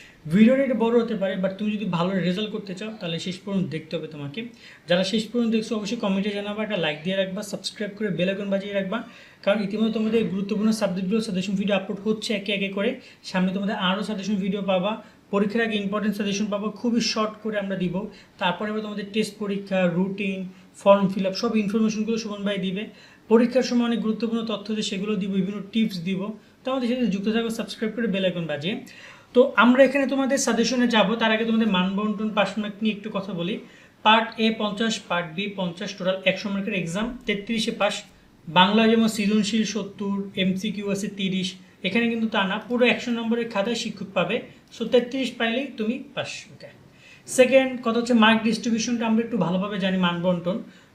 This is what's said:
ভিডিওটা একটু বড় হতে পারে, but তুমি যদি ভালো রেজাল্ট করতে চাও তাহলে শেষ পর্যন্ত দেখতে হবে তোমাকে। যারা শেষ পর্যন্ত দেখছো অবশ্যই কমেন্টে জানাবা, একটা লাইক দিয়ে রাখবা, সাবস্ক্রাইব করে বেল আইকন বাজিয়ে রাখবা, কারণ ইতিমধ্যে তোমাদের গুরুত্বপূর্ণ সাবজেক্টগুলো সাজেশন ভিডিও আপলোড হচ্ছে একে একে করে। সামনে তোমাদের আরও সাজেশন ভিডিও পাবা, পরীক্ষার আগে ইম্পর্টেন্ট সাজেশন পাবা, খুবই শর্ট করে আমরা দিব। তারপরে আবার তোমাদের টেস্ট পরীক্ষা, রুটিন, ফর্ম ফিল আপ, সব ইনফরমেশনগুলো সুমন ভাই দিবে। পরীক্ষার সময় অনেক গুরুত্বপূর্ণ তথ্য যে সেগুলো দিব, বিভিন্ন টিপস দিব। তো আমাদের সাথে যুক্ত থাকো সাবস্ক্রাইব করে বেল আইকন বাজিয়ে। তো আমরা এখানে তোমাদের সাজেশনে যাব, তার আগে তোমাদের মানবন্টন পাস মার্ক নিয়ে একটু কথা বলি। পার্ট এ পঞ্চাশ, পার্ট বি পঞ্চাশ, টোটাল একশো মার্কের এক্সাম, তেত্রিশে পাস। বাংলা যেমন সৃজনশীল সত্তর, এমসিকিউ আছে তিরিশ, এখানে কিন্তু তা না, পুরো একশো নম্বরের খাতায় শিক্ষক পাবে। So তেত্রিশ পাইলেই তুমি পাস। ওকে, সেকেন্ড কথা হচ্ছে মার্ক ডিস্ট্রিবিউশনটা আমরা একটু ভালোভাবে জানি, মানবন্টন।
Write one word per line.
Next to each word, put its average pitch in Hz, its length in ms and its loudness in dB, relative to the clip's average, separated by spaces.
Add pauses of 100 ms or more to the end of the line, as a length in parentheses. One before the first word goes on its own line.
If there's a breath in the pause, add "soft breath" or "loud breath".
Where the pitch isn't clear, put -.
(320 loud breath)
ভিডিওটা 240 340 8
একটু 240 180 0
বড় 233 180 4
হতে 220 200 -2
পারে, 208 200 0
but 190 160 0
তুমি 214 180 -2
যদি 196 100 -6 (100)
ভালো 175 140 2 (160)
রেজাল্ট 196 280 -2
করতে 196 260 -8
চাও 220 100 -8 (100)
তাহলে 165 160 -6 (100)
শেষ 175 180 -6
পর্যন্ত 190 300 -2
দেখতে 156 220 -8
হবে 156 180 -8
তোমাকে। 143 260 -10 (480 loud breath)
যারা 180 240 4
শেষ 226 180 2
পর্যন্ত 233 260 0
দেখছো - 220 -2
অবশ্যই 220 260 -4
কমেন্টে 196 340 0
জানাবা, 208 280 -6
একটা 202 180 -2
লাইক 151 200 -2
দিয়ে 190 160 -2
রাখবা, 190 200 -4 (120)
সাবস্ক্রাইব 202 460 -8
করে 214 100 -2 (100)
বেল 180 140 2
আইকন 196 220 -4
বাজিয়ে 202 240 -2
রাখবা, 190 200 -2 (460 loud breath)
কারণ 208 220 4
ইতিমধ্যে 220 320 0
তোমাদের 220 220 2 (120)
গুরুত্বপূর্ণ 202 380 0 (100)
সাবজেক্টগুলো 190 460 0
সাজেশন 190 340 -2
ভিডিও 202 180 0
আপলোড 190 280 -6
হচ্ছে 220 320 -2
একে 202 200 -6
একে 196 180 -2
করে। 208 140 0 (400 loud breath)
সামনে 185 260 2
তোমাদের 190 200 -2 (120)
আরও 202 200 0
সাজেশন 208 360 -4
ভিডিও 202 260 -2
পাবা, 185 220 2 (400 loud breath)
পরীক্ষার 202 340 2
আগে 214 180 -2
ইম্পর্টেন্ট 202 340 -2
সাজেশন 202 340 -2
পাবা, 208 160 -2 (120)
খুবই 240 200 2 (120)
শর্ট 214 300 -2
করে 214 200 -4
আমরা 196 200 -4
দিব। 165 120 -2 (460 loud breath)
তারপরে 190 300 -2
আবার 214 160 -4
তোমাদের 208 280 -8
টেস্ট 208 180 0 (100)
পরীক্ষা, 196 360 -2 (180)
রুটিন, 190 440 -2 (420 loud breath)
ফর্ম 202 300 8
ফিল 196 180 0
আপ, 190 120 -4
সব 226 100 0 (120)
ইনফরমেশনগুলো 220 580 0
সুমন 202 240 -8
ভাই 202 200 -2
দিবে। 190 160 -4 (480 loud breath)
পরীক্ষার 240 380 6
সময় 240 220 2
অনেক 226 140 0
গুরুত্বপূর্ণ 226 380 -2 (100)
তথ্য 196 140 -6 (120)
যে 214 120 -2
সেগুলো 208 220 -2 (100)
দিব, 190 180 -4
বিভিন্ন 202 200 -2 (120)
টিপস 220 240 0 (120)
দিব। 185 120 -2 (420 loud breath)
তো - 100 -10
আমাদের 254 180 0
সাথে 247 240 0
যুক্ত 202 200 -2
থাকো 226 240 0
সাবস্ক্রাইব 214 380 -6
করে 233 180 -2
বেল 190 140 0
আইকন 175 220 -4
বাজিয়ে। 147 240 -4 (600 loud breath)
তো 247 60 8 (220)
আমরা 247 260 8
এখানে 277 240 2
তোমাদের 269 340 2
সাজেশনে 240 480 2
যাব, 202 140 6 (120)
তার 220 140 4
আগে 220 160 0
তোমাদের 220 260 2
মানবন্টন 202 600 0
পাস 196 140 2 (100)
মার্ক 208 220 -4
নিয়ে 214 140 0
একটু - 200 -10
কথা 190 240 -6
বলি। 175 140 -2 (500 loud breath)
পার্ট 220 240 6 (160)
এ - 20 6 (140)
পঞ্চাশ, 214 340 -2 (140)
পার্ট 175 180 -2 (100)
বি 196 80 -2 (140)
পঞ্চাশ, 185 400 -6
টোটাল 185 180 -2 (140)
একশো - 220 -4
মার্কের 196 280 -4
এক্সাম, 170 260 -4 (200)
তেত্রিশে 214 540 -4
পাস। 311 140 2 (640 soft breath)
বাংলা 208 240 6 (100)
যেমন 226 240 4
সৃজনশীল 214 560 2
সত্তর, 202 440 -4 (260)
এমসিকিউ 190 520 -2
আছে 196 140 -4 (100)
তিরিশ, 185 300 -2 (380 loud breath)
এখানে 233 260 0
কিন্তু 226 220 -2
তা 202 160 2
না, 202 60 -2 (120)
পুরো 240 240 2
একশো - 260 -4
নম্বরের 226 340 0
খাতায় 220 300 -2
শিক্ষক - 340 -10
পাবে। 190 200 0 (400 loud breath)
So - 60 -6 (100)
তেত্রিশ 247 360 2 (100)
পাইলেই 240 280 -2 (120)
তুমি 220 160 -2 (200)
পাস। - 160 -6 (240)
ওকে, - 160 -20 (580 loud breath)
সেকেন্ড 262 420 6 (140)
কথা 226 160 0
হচ্ছে 233 240 4
মার্ক 220 220 8
ডিস্ট্রিবিউশনটা 233 640 0
আমরা 220 160 4
একটু 240 100 -4 (100)
ভালোভাবে 190 380 -2
জানি, 190 220 0
মানবন্টন। 175 500 0 (380 loud breath)